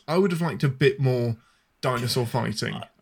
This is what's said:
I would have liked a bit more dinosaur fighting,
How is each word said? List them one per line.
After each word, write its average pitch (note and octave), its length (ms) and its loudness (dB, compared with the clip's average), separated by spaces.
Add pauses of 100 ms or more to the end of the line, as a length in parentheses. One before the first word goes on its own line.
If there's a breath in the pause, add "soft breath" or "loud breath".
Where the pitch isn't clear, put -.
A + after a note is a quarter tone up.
I D#3 80 0
would F#3+ 160 4
have E3 80 -2
liked D#3+ 240 -2
a C#3+ 40 4
bit C3+ 300 2
more B2 380 2 (460 soft breath)
dinosaur B2 420 0
fighting, A2+ 560 -4 (220)